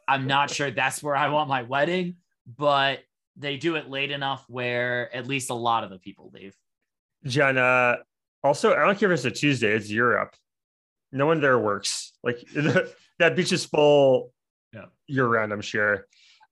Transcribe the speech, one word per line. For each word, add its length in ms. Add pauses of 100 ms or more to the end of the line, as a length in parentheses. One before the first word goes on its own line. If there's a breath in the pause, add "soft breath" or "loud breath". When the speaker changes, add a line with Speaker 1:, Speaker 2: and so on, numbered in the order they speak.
Speaker 1:
I'm 200
not 240
sure 200
that's 320
where 120
I 140
want 200
my 140
wedding, 540 (400)
but 420 (360)
they 220
do 180
it 140
late 220
enough 360
where 640
at 140
least 220
a 60
lot 280
of 60
the 100
people 340
leave. 220 (720)
Speaker 2:
John, 320
uh, 400 (460)
also, 300
I 120
don't 120
care 140
if 60
it's 80
a 60
Tuesday, 420
it's 160
Europe. 460 (760)
No 140
one 160
there 180
works. 540 (100)
Like, 160 (100)
<laughs> 720
that 160
beach 160
is 140
full 640 (420)
Speaker 1:
Yeah. 120 (220)
Speaker 2:
year 200
round, 240
I'm 100
sure. 460 (440 soft breath)